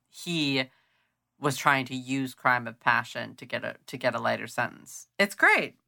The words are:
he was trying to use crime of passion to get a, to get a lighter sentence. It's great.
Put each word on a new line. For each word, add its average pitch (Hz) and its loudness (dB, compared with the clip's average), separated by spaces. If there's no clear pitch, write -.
he 143 -2
was 139 -2
trying 135 4
to 131 -8
use 131 -4
crime 123 2
of 117 -10
passion 117 0
to - -16
get 113 -6
a, 110 -8
to 139 -10
get 127 0
a 117 -4
lighter 113 -2
sentence. - -8
It's 202 2
great. 320 4